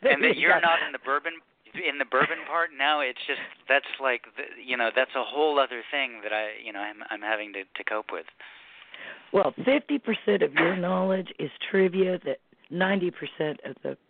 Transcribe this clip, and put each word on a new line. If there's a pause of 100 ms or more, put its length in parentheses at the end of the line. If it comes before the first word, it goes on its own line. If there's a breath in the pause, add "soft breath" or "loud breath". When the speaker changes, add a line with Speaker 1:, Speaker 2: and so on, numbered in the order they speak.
Speaker 1:
There
Speaker 2:
And
that
Speaker 1:
you
Speaker 2:
you're
Speaker 1:
go.
Speaker 2:
not
in
the
bourbon, (420)
in
the
bourbon
part.
Now
it's
just, (300)
that's (160)
like, (120)
the, (180)
you
know,
that's
a
whole
other (100)
thing
that
I, (120)
you
know,
I'm, (120)
I'm
having
to,
to
cope
with. (1040 loud breath)
Speaker 1:
Well, (100)
fifty
percent
of
your
knowledge (100)
is (200)
trivia
that (300)
ninety
percent
of
the (140)